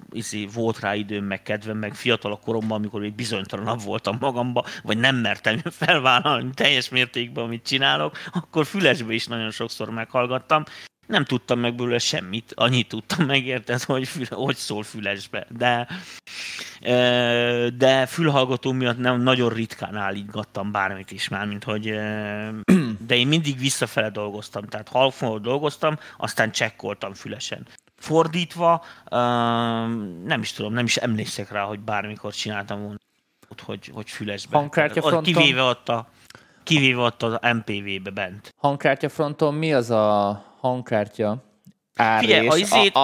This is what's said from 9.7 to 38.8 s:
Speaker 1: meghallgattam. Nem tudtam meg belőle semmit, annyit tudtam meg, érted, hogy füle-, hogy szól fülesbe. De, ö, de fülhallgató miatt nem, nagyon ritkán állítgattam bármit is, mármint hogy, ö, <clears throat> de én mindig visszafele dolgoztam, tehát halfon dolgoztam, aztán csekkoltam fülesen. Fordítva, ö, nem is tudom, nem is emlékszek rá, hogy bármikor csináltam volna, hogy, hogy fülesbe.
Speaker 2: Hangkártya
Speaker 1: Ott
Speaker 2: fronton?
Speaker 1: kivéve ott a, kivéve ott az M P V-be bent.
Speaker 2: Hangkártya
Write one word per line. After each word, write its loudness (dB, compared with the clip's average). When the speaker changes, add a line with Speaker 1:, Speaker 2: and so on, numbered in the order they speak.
Speaker 1:
meghallgattam. 0
Nem 2
tudtam 0
meg 0
belőle 0
semmit, -4
annyit 2
tudtam -2
meg, 2
érted, -4
hogy -2
füle-, -8
hogy -2
szól -8
fülesbe. -8
De, 2
ö, 2
de 6
fülhallgató 2
miatt 2
nem, 2
nagyon 4
ritkán -4
állítgattam -6
bármit -2
is, -6
mármint -4
hogy, -4
ö, -4
<clears throat> 2
de 4
én 4
mindig 2
visszafele 0
dolgoztam, -8
tehát -10
halfon 0
dolgoztam, -2
aztán 0
csekkoltam -4
fülesen. -10
Fordítva, 2
ö, -4
nem 0
is -6
tudom, -6
nem 2
is 0
emlékszek -4
rá, -4
hogy -6
bármikor -6
csináltam -6
volna, -10
hogy, -12
hogy -12
fülesbe. -4
Speaker 2:
Hangkártya 2
Speaker 1:
Ott 2
Speaker 2:
fronton? 2
Speaker 1:
kivéve 6
ott 0
a, -2
kivéve 4
ott 0
az 0
M 2
P -4
V-be -6
bent. -10
Speaker 2:
Hangkártya 0